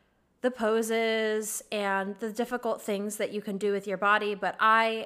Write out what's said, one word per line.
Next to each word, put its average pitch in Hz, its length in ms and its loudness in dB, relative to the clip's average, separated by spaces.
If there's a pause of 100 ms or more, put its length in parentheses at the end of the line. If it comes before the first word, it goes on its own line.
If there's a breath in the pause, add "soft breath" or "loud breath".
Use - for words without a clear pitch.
(420 soft breath)
the 247 80 2
poses 220 1200 0
and 196 480 -2
the 220 120 -4
difficult 233 500 -2
things 208 360 -4
that 202 160 -2
you 208 80 -4
can 202 160 -6
do 202 140 0
with 202 140 -2
your 190 120 -2
body, 208 380 2
but 190 240 -2
I 220 460 4